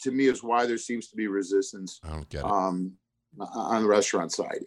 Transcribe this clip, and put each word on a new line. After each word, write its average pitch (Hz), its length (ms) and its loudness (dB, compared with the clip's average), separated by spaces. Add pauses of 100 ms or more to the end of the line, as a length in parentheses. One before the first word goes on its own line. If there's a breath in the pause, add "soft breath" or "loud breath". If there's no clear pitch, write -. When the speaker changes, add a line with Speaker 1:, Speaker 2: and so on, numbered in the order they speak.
Speaker 1:
to 135 100 -2
me 135 160 4
is 123 160 2
why 120 220 4
there 117 120 0
seems 117 300 -6
to - 80 -14
be 110 100 -2
resistance, 98 800 -2
Speaker 2:
I 80 60 -10
don't 78 180 -8
get 76 120 -8
it. - 40 -4
Speaker 1:
um, 95 480 0 (480)
on 110 420 -2
the 107 60 2
restaurant 98 420 4
side. - 360 -6